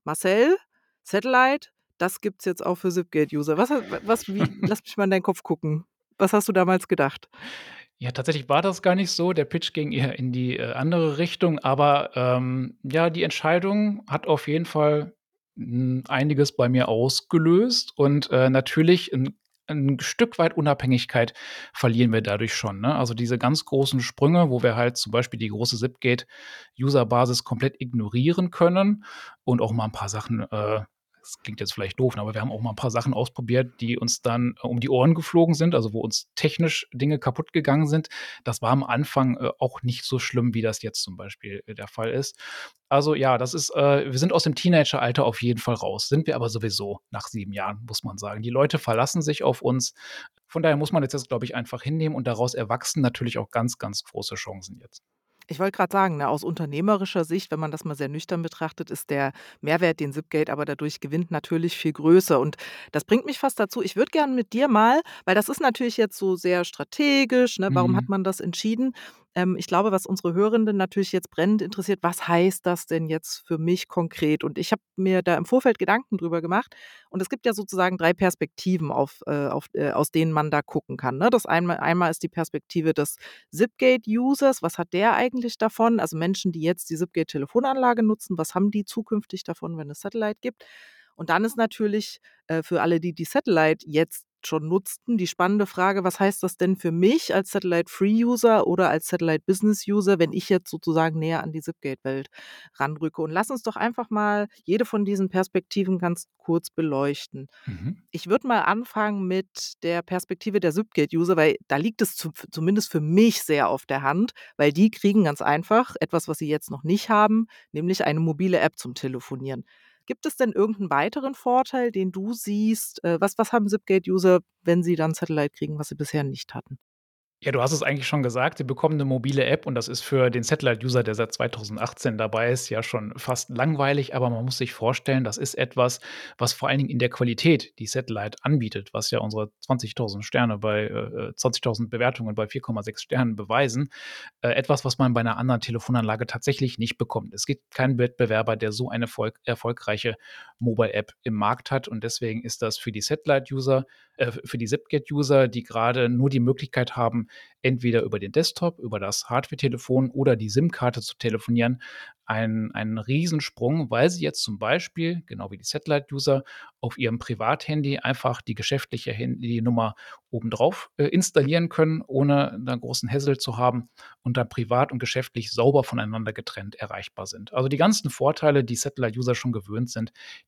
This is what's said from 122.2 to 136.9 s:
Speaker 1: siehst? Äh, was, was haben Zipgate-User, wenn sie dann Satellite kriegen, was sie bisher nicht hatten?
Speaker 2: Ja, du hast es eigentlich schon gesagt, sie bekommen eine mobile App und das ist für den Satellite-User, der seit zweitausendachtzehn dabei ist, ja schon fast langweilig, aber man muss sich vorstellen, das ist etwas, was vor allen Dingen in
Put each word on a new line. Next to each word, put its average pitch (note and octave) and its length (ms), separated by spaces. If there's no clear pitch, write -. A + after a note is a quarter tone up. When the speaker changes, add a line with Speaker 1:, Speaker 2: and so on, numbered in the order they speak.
Speaker 1:
siehst? G#3+ 720
Äh, E3+ 180
was, G3 160
was A3+ 160
haben G#3+ 160
Zipgate-User, F#3 680
wenn F3 180
sie F3 140
dann D#3+ 180
Satellite D3+ 420
kriegen, D3+ 220
was D3+ 120
sie C#3+ 60
bisher D3 280
nicht C3+ 320
hatten? B2+ 240
Speaker 2:
Ja, C#3 120
du B2+ 80
hast C3 100
es D3+ 120
eigentlich C#3 220
schon D3 160
gesagt, B2+ 360
sie D3 80
bekommen D#3 300
eine C#3+ 100
mobile C3+ 400
App C#3 200
und C3+ 80
das A#2+ 140
ist B2 140
für B2+ 280
den A#2+ 140
Satellite-User, B2 600
der G#2+ 120
seit A2 160
zweitausendachtzehn A2 840
dabei A2+ 340
ist, B2 180
ja A2+ 140
schon G#2+ 320
fast - 340
langweilig, C#3 640
aber B2+ 160
man A#2 140
muss B2+ 140
sich B2 160
vorstellen, C3 500
das A2 140
ist C#3 200
etwas, B2+ 440
was B2 140
vor - 160
allen C#3 120
Dingen C#3 100
in C#3 100